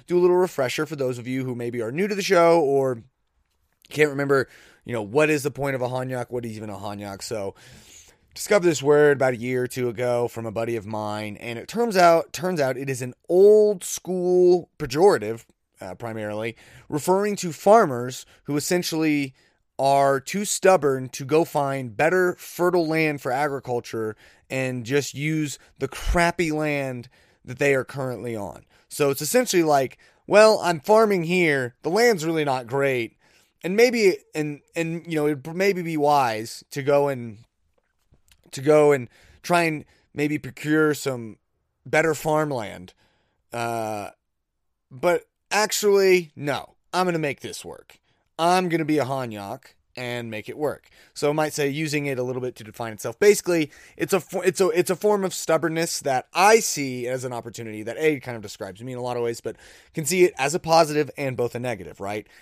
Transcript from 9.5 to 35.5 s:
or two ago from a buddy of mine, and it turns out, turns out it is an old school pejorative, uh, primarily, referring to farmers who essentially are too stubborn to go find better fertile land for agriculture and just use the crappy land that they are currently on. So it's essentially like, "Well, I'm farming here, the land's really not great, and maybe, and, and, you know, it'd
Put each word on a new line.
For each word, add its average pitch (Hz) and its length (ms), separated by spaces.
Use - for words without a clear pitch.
or 127 40
two 123 220
ago 120 380
from 113 180
a 110 60
buddy 117 240
of 104 100
mine, 107 520
and 117 200
it 110 100
turns 226 300
out, 170 340
turns 175 300
out 131 160
it 139 100
is 127 140
an 127 140
old 208 560
school 180 920
pejorative, 131 680
uh, 92 140
primarily, 110 600
referring 190 500
to 175 140
farmers 139 760
who 143 120
essentially 156 800
are 139 400
too 202 260
stubborn 139 640
to - 160
go 151 180
find 135 540
better 175 400
fertile 175 480
land 156 360
for 131 100
agriculture 120 840
and 127 340
just 135 300
use 151 420
the 135 80
crappy 170 640
land 139 580
that 127 140
they 143 160
are 131 120
currently 123 500
on. 90 300
So 143 220
it's 139 120
essentially 185 420
like, 139 340
"Well, 214 360
I'm 170 160
farming 208 440
here, 156 580
the 147 80
land's 208 360
really 160 200
not 127 220
great, 127 480
and 180 140
maybe, 226 420
and, 151 260
and, 165 300
you 165 100
know, 151 120
it'd 151 280